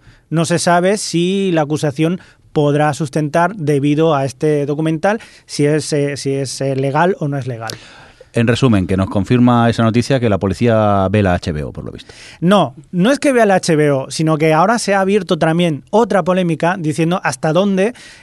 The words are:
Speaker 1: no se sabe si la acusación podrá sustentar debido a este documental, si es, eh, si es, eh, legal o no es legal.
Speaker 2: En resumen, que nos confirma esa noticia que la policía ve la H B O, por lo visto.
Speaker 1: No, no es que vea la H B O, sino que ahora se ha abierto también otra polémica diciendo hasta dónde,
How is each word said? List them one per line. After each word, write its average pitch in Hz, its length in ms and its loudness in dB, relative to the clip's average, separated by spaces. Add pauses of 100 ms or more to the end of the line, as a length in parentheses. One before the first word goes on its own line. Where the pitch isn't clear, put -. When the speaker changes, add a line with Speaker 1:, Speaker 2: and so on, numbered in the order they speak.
(320)
Speaker 1:
no 160 140 0
se 170 120 -2
sabe 180 400 2
si 185 560 -2
la 160 80 0
acusación 151 580 -2 (340)
podrá 147 420 2
sustentar 165 600 -2
debido 147 600 0
a 135 100 -2
este 147 400 -2
documental, 160 540 -2 (260)
si 143 220 -2
es, 151 260 -2
eh, 143 240 -2
si 135 160 -6
es, 139 280 -6
eh, 135 140 -2
legal 143 440 0
o 156 80 -4
no 143 100 -4
es 123 80 -8
legal. 113 240 -10 (680)
Speaker 2:
En 117 100 2
resumen, 113 380 2
que 92 120 -2
nos 95 120 0
confirma 120 600 2
esa 117 140 -2
noticia 117 360 0
que 117 80 0
la 98 100 2
policía 101 720 2
ve 104 140 2
la 90 120 2
H 87 180 -4
B 76 100 -6
O, 62 80 -10
por 67 140 -12
lo - 80 -12
visto. - 200 -20 (280)
Speaker 1:
No, 175 340 2 (160)
no 180 180 2
es 277 100 2
que 294 120 0
vea 240 140 4
la 196 100 4
H 180 220 0
B 147 140 2
O, 135 200 -2
sino 156 260 0
que 156 160 2
ahora 190 240 2
se 202 160 -2
ha 196 60 2
abierto 190 400 0
también 160 500 0
otra 208 320 2
polémica 175 560 0
diciendo 165 460 -2
hasta 160 300 -2
dónde, 196 400 0 (280)